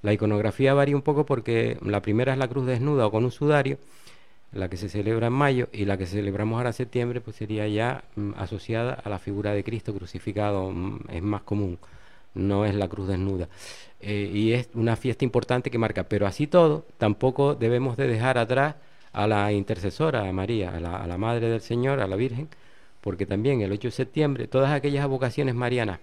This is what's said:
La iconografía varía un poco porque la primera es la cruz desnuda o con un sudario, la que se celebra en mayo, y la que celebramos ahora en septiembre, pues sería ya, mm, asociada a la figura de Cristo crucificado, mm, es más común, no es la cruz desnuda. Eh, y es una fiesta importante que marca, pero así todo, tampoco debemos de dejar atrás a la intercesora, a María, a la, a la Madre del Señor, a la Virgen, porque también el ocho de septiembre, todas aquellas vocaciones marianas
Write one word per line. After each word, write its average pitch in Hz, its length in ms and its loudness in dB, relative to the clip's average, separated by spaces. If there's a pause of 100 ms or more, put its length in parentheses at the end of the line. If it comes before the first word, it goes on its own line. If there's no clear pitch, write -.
La 101 100 4
iconografía 107 600 4
varía 143 200 4
un 139 60 2
poco 147 240 2
porque 117 580 0
la 101 200 2
primera 123 300 2
es 131 40 0
la 131 100 0
cruz 127 200 -2
desnuda 127 400 2
o 104 40 2
con 110 140 2
un 123 60 0
sudario, 143 480 2 (720)
la 92 160 -2
que 92 80 -6
se 98 120 -6
celebra 113 380 0
en 120 60 2
mayo, 135 400 2
y 101 120 -2
la 98 120 0
que 95 80 -2
celebramos 101 520 -2
ahora 123 120 0
en 113 40 -4
septiembre, 120 460 -2
pues 110 160 -14
sería 107 320 -4
ya, 113 360 -2 (120)
mm, 101 220 -4
asociada 113 560 -4
a - 160 -8
la 101 80 -4
figura 104 360 -4
de 101 100 0
Cristo 110 300 -6
crucificado, 98 760 -2
mm, 95 300 -4 (120)
es 85 120 -6
más 104 180 -2
común, 101 380 -2 (560)
no 101 280 2
es 101 120 2
la 98 120 0
cruz 95 200 -6
desnuda. 95 420 -2 (500)
Eh, 101 320 -4
y 107 220 2
es 123 220 0
una 117 200 2
fiesta 127 300 -2
importante 123 460 0
que 120 80 0
marca, 104 240 0
pero 101 240 0
así 139 180 -2
todo, 160 400 4 (140)
tampoco 131 560 2
debemos 120 420 0
de 135 100 0
dejar 123 300 2
atrás 127 380 2 (360)
a 104 160 0
la 104 240 4
intercesora, 101 800 0
a - 20 -2
María, 95 420 -2
a 85 60 -4
la, 85 160 -4
a 87 120 -6
la 87 100 -4
Madre 113 320 0
del 113 120 0
Señor, 131 380 0
a 98 80 0
la 95 80 -2
Virgen, 123 320 -2 (540)
porque 95 240 -4
también 117 360 0
el 98 120 0
ocho 104 160 -4
de - 20 -6
septiembre, 131 560 -2
todas 135 240 4
aquellas 143 360 0
vocaciones 131 480 0
marianas 120 480 0